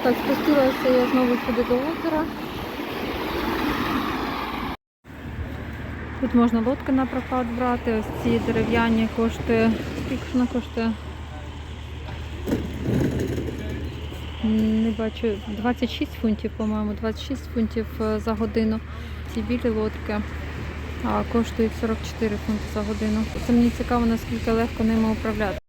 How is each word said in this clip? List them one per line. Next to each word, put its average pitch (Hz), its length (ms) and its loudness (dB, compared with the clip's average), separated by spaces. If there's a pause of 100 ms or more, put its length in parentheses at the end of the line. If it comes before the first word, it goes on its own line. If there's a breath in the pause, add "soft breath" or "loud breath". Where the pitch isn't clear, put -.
Так, 247 120 4
спустилася 269 720 4
я 247 180 6
знову 247 280 4
сюди 240 340 0
до 247 60 4
озера. 311 500 0 (4000)
Тут 247 140 0
можна 233 240 6
лодки 254 320 0
на 262 140 4
прокат 254 420 -2 (100)
брати, 247 360 0
ось - 300 -2
ці 233 160 4
дерев'яні 226 760 2
коштує, 226 560 2 (340)
скільки 262 200 -4
ж - 80 -10
вона 247 140 4
коштує? 226 440 -2 (3500)
М, 220 400 4
не 226 80 2
бачу, 220 460 0 (100)
двадцять 226 420 0
шість - 240 -4
фунтів, 220 440 0
по-моєму, 214 360 0
двадцять 220 340 -4
шість 262 260 -4
фунтів, 226 340 0 (140)
е, 214 180 2
за 220 140 0
годину. 220 460 2 (540 loud breath)
Ці 226 80 -2
білі 240 280 0
лодки, 214 520 0 (840)
а, 208 260 2
коштують 226 400 2 (100)
сорок 220 160 2 (100)
чотири 214 280 0
фунти 208 280 -2 (100)
за 214 80 0
годину. 214 420 0 (240)
Це 240 60 6
мені 240 160 8
цікаво, 240 360 2
наскільки 226 460 0
легко 226 320 2
ними 220 280 4
управляти. 214 460 0 (100)